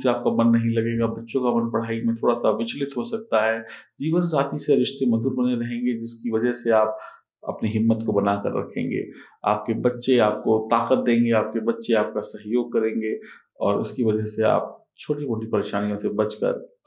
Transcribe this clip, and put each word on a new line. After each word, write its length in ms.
से 60
आपका 360
मन 140
नहीं 120
लगेगा। 360
बच्चों 340
का 240
मन 60
पढ़ाई 340
में 120
थोड़ा 180
सा 160
विचलित 460
हो 80
सकता 480
है। 100
जीवन 200
साथी 380
से 180
रिश्ते 300
मधुर 280
बने 200
रहेंगे, 380
जिसकी 380
वजह 220
से 180
आप 280
अपनी 200
हिम्मत 380
को 60
बनाकर 480
रखेंगे। 460
आपके 300
बच्चे 440
आपको 520
ताकत 280
देंगे, 320
आपके 300
बच्चे 340
आपका 260
सहयोग 520
करेंगे 460
और 200
उसकी 240
वजह 200
से 200
आप 420
छोटी 280
मोटी 200
परेशानियों 500
से 120
बचकर 680